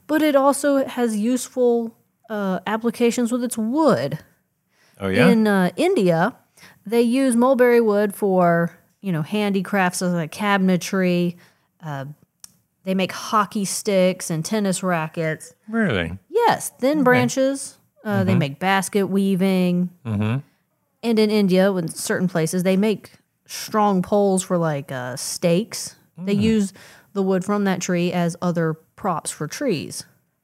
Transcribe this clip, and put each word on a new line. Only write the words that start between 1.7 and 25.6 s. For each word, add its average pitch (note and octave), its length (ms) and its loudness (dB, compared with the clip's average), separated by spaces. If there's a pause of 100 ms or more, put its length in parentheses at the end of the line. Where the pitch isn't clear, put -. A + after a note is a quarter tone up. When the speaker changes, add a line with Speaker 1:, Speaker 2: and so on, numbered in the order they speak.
Speaker 1:
uh, G3 360 -4
applications A#3 640 0
with B3 120 -2
its A#3 140 -6
wood. A3 600 0 (840)
Speaker 2:
Oh, G2 80 -4
yeah? A2 200 4
Speaker 1:
In, A3 180 4
uh, F#3+ 300 2
India, F#3 580 2 (520)
they A#3 160 2
use B3 340 2
mulberry B3 440 4
wood G#3 340 2
for, F3 580 2 (300)
you F#3+ 100 -4
know, D#3 100 -2
handicrafts, G3 800 -2
like F3 320 -2
cabinetry. F#3 1040 0 (480)
Uh, C#3 220 -10 (800)
they F#3+ 100 -2
make F#3 180 -2
hockey G#3 540 -2
sticks F#3 640 0
and D#3+ 140 -2
tennis G3+ 380 -2
rackets. D#3+ 720 -4 (160)
Speaker 2:
Really? A#2+ 480 0 (140)
Speaker 1:
Yes, A4 480 0
thin C#4+ 200 0
Speaker 2:
Okay. C#4+ 60 2
Speaker 1:
branches. B3 720 0 (260)
Uh, G3+ 220 0
they - 80 2
Speaker 2:
Mm-hmm. B2 60 4
Speaker 1:
make C#3 200 -2
basket F#3+ 500 0
weaving. F#3 800 2 (160)
Speaker 2:
Mm-hmm. G#2+ 320 -2 (640)
Speaker 1:
And A#3 160 0
in G#3+ 120 2
India, G3 440 4
in E3+ 140 -4
certain F#3 400 -2
places, E3+ 340 -2
they F#3 160 2
make G#3 340 -2 (340)
strong G#3 540 0
poles G3 440 0
for, F#3 120 -2
like, D#3 360 -2
uh, B2+ 240 -8
stakes. - 800 -4 (200)